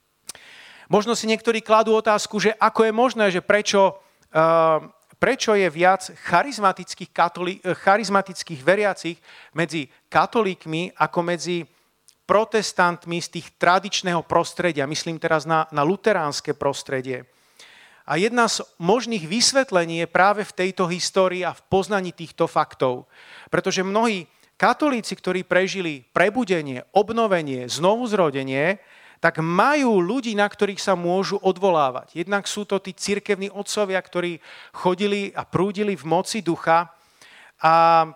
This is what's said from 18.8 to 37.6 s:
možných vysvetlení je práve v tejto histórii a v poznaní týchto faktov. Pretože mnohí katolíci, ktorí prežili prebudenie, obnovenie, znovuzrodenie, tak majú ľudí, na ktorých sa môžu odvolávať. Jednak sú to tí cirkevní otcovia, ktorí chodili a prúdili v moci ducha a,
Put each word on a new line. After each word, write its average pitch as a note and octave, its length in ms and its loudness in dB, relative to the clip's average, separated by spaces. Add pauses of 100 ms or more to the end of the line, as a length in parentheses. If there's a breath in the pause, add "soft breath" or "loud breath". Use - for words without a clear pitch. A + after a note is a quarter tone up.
možných G#3 480 0
vysvetlení F#3+ 720 0
je E3 80 -4
práve G3+ 320 2
v - 160 -12
tejto F#3 320 -2
histórii F3+ 560 -2
a D3+ 80 -6
v - 160 -20
poznaní F#3+ 400 -2
týchto E3 400 -4
faktov. C3 560 -2 (480 loud breath)
Pretože F#3 320 0
mnohí G3+ 400 0 (320 soft breath)
katolíci, A#3+ 560 0
ktorí F#3 320 -4
prežili F3 640 -2
prebudenie, E3+ 720 0 (160)
obnovenie, F#3 720 0
znovuzrodenie, E3 1120 0 (380 soft breath)
tak E3 240 0
majú A3+ 560 2
ľudí, A3 320 -2
na G3+ 160 0
ktorých G3+ 320 -4
sa F#3+ 160 0
môžu F3 480 -2
odvolávať. E3+ 800 0
Jednak G3 240 -4
sú G#3 160 -6
to G3 160 -4
tí F#3+ 160 -14
cirkevní G3 560 -4
otcovia, G3 480 -4
ktorí F3 400 -6 (320 loud breath)
chodili G3 640 -2
a C#3+ 80 -6
prúdili G3 560 -2
v C#3 80 -12
moci F#3 320 -2
ducha E3 480 0 (720 soft breath)
a, E3 560 6